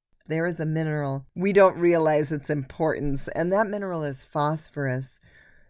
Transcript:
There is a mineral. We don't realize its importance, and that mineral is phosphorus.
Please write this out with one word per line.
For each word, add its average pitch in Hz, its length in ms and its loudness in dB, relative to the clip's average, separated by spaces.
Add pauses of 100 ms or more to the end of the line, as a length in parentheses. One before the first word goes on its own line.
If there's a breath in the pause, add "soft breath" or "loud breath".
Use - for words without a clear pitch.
(260)
There 160 200 -2
is 170 120 -4
a 160 60 -4
mineral. 151 680 -2
We 190 180 0
don't 190 240 8
realize 160 560 4
its 143 160 -6
importance, 147 800 -2
and 170 240 -2
that 208 160 2
mineral 190 340 -6
is 139 220 -8
phosphorus. 147 960 -4 (500 soft breath)